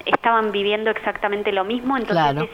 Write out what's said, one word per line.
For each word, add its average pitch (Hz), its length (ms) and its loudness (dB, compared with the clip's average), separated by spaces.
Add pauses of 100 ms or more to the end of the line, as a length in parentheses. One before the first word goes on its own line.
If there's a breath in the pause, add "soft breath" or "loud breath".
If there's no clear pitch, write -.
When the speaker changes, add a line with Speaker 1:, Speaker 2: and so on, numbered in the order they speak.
Speaker 1:
estaban 220 460 2
viviendo 208 380 0
exactamente 208 640 -2
lo 190 100 0
mismo, 247 340 -2
entonces 202 260 2 (100)
Speaker 2:
Claro. 147 80 -2 (120)